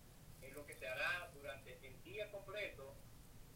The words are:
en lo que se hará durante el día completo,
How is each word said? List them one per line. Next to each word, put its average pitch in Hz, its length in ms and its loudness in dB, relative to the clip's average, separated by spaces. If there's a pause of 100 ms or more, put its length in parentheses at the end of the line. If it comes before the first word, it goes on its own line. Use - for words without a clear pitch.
(440)
en - 100 -4
lo - 120 -2
que - 100 -4
se - 120 -2
hará - 460 6
durante - 480 -4
el - 220 -6
día 208 280 2
completo, 196 640 0 (640)